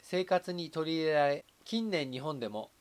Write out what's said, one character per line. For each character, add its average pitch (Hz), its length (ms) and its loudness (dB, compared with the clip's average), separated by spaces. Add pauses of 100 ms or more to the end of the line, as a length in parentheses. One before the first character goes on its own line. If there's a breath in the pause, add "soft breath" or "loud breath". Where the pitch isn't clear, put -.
生 185 240 -2
活 180 280 2
に 170 180 -6
取 160 220 -2
り 165 60 0
入 160 80 2
れ 156 60 2
ら 147 140 6
れ、 143 180 0 (200)
近 226 260 -2
年 147 220 0
日 127 80 -6
本 147 180 -4
で 113 100 -2
も 107 220 -8 (100)